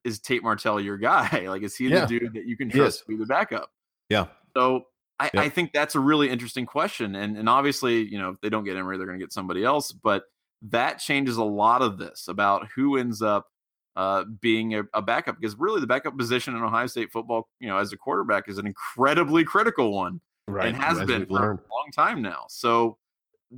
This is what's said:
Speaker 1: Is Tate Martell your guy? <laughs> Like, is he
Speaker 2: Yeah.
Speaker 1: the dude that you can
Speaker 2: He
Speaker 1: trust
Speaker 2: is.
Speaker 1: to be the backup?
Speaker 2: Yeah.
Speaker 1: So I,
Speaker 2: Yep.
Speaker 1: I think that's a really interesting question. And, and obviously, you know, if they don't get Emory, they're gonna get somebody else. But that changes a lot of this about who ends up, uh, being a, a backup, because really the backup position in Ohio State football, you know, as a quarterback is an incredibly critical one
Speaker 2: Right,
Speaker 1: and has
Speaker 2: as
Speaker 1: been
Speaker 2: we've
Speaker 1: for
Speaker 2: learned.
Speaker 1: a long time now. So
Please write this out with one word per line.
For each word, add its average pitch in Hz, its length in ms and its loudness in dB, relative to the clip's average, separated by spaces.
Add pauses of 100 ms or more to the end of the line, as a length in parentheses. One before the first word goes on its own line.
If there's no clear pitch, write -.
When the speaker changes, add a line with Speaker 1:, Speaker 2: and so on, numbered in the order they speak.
Speaker 1:
Is 110 140 -4
Tate 127 240 -2
Martell 107 360 0
your 101 180 -4
guy? 113 480 2
<laughs> 95 40 -6
Like, 98 140 -4
is 101 120 -6
he 127 140 -2
Speaker 2:
Yeah. 170 120 6
Speaker 1:
the 117 180 0
dude 117 140 -6
that 107 120 -10
you 117 120 -6
can 127 120 -6
Speaker 2:
He 131 80 2
Speaker 1:
trust 139 220 4
Speaker 2:
is. - 20 -20
Speaker 1:
to - 80 -20
be 107 80 -4
the 110 80 -4
backup? 135 440 -2 (400)
Speaker 2:
Yeah. 101 180 2 (280)
Speaker 1:
So 127 300 4 (340)
I, 139 140 0
Speaker 2:
Yep. 156 100 4
Speaker 1:
I 151 60 2
think 170 240 -2
that's 147 220 0
a 139 40 4
really 143 300 4
interesting 123 360 -4
question. 123 500 -2
And, 104 220 -4
and 110 120 -2
obviously, 131 580 4
you 101 100 -8
know, 92 120 -4
if 95 120 -12
they 107 80 -2
don't 110 140 -2
get 95 140 -4
Emory, 92 200 -4
they're 95 80 -6
gonna 92 140 -8
get - 140 -10
somebody 92 320 -4
else. 139 260 2
But 98 320 0 (400)
that 120 360 0
changes 139 380 0
a 113 60 2
lot 107 380 4
of 104 160 0
this - 320 -14
about 101 460 2
who 139 220 2
ends 120 240 -2
up, 104 260 2 (480)
uh, 95 280 0
being 110 520 0
a, 107 80 -2 (120)
a 107 80 0
backup, 117 360 -2
because 104 160 -6
really 185 260 0
the 127 40 -2
backup 135 320 -2
position 123 380 -2
in 117 80 -4
Ohio 113 240 0
State 120 240 -6
football, 113 360 -4 (120)
you 123 80 -10
know, 95 100 -2
as 101 160 -2
a 95 40 -14
quarterback 98 520 -2
is 98 80 -8
an 104 80 -6
incredibly 147 800 2
critical 190 500 2
one 90 260 -4 (280)
Speaker 2:
Right, 98 260 -2
Speaker 1:
and 127 40 -6
has 156 220 0
Speaker 2:
as 98 60 -2
Speaker 1:
been 117 140 0
Speaker 2:
we've 90 80 -6
Speaker 1:
for 92 80 -6
Speaker 2:
learned. 104 240 0
Speaker 1:
a - 160 -18
long 135 180 -6
time 151 300 0
now. 78 260 -6
So 117 480 2 (600)